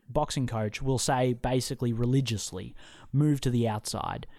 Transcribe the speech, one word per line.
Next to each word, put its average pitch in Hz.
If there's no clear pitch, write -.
boxing 139
coach 107
will 131
say 127
basically 123
religiously, 120
"Move 147
to 135
the 120
outside, 107